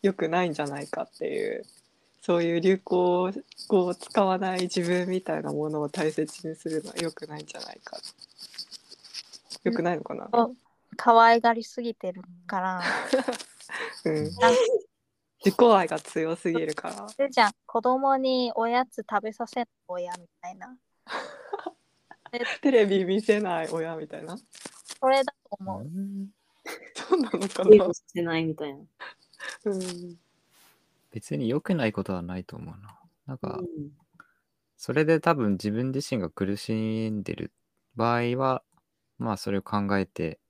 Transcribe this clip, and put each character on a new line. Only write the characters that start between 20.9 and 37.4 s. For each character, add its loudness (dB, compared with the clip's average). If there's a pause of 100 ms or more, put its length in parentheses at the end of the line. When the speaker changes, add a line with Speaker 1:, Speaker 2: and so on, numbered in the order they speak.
Speaker 1:
<laughs> -12 (540)
Speaker 2:
で、 -6 (200)
Speaker 1:
テ 4
レ 8
ビ 4
見 2
せ 2
な -2
い -6
親 -4
み -10
た -14
い -14
な。 -12 (600)
Speaker 2:
そ 2
れ 4
だ -4 (160)
と -8
思 -8
う。 -10
Speaker 3:
う -10
ん。 -8 (680)
Speaker 1:
そ 0
う 2
な -2
の -2
か -4
な？ 4
Speaker 4:
ゲ 12
ー 2
ム -2
し -10 (120)
て -2
な 0
い 0
み -2
た -8
い -10
な。 -18 (840)
Speaker 1:
う -2
ん。 -10 (920)
Speaker 3:
別 -8
に -2
良 0
く -2
な 0
い 0
こ -4
と -6
は -4
な -8
い -8
と -16
思 -12
う -18
な。 -20 (280)
な -10
ん -16
か、 -8
Speaker 4:
う -8
ん。 -12 (840)
Speaker 3:
そ -10
れ 2
で 4
多 4
分 2
自 -2
分 -2
自 -4 (100)
身 -2
が -4
苦 -2
し -4
ん -4
で -6
る -10 (420)